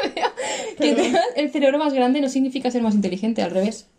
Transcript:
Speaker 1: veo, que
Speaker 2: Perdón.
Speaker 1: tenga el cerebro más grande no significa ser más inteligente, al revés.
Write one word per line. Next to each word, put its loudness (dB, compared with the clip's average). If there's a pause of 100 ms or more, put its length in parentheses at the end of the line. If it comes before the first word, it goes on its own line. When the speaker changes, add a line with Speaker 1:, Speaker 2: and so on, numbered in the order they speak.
(160)
Speaker 1:
veo, -2 (500)
que - (120)
Speaker 2:
Perdón. 4
Speaker 1:
tenga 2 (140)
el -2
cerebro 2
más 0
grande 2
no 0
significa -2
ser -2
más 2
inteligente, 0
al -2
revés. -2 (140)